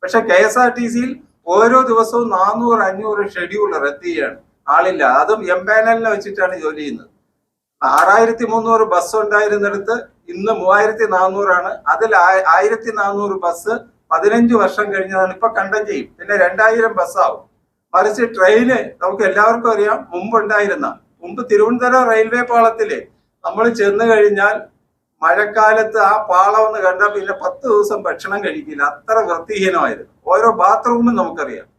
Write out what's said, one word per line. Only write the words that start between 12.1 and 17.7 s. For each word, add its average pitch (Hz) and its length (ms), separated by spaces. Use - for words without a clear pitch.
ആ-, 190 200
ആയിരത്തി 220 420
നാനൂറ് 202 460
ബസ് 175 320
പതിനഞ്ച് 226 500
വർഷം 202 300
കഴിഞ്ഞതാണ്, 190 440
ഇപ്പൊ 226 120
കണ്ടം 202 300
ചെയ്യും, 139 280
പിന്നെ - 260
രണ്ടായിരം 220 560
ബസ്സാവും. 175 440